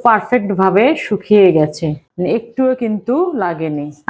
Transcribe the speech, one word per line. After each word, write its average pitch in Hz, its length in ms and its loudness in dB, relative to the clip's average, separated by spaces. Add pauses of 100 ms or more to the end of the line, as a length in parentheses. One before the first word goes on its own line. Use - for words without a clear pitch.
পারফেক্টভাবে 202 800 2 (220)
শুকিয়ে 202 420 4 (100)
গেছে, 151 300 -2 (260)
মানে 175 140 -4 (100)
একটুও 254 340 -4 (100)
কিন্তু 226 340 -4 (280)
লাগেনি। 151 440 -6 (220)